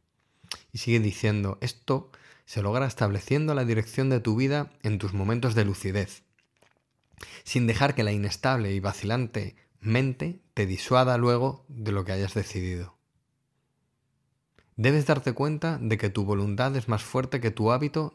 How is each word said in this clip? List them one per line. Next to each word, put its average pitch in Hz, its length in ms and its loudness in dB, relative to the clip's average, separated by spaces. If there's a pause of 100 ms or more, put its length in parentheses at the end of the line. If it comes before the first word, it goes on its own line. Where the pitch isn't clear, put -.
(720)
Y 117 60 -10
sigue 117 220 2
diciendo, 104 600 0
"Esto - 520 -4 (340)
se - 160 -6
logra 113 240 0
estableciendo 131 680 0
la 135 120 0
dirección 117 440 0
de 127 120 4
tu 107 140 2
vida 139 360 0 (120)
en 107 160 0
tus 95 140 -4
momentos 113 420 0
de 107 100 6
lucidez, 98 580 -4 (1200)
sin 123 240 0
dejar 135 280 2
que 113 80 2
la 104 100 2
inestable 104 600 0
y 98 60 0
vacilante 101 760 -4 (260)
mente 131 600 -2 (120)
te 107 120 0
disuada 127 520 2
luego 120 500 2
de 113 240 -6
lo 98 140 -2
que 98 60 -6
hayas 95 220 -2
decidido. 90 600 -4 (1800)
Debes 139 280 4
darte 139 260 2
cuenta 151 500 -2
de 110 160 0
que 104 120 0
tu 101 160 -2
voluntad 104 500 0
es 123 140 -4
más 107 120 0
fuerte 131 380 -4
que 117 100 0
tu 107 220 2
hábito 147 440 -2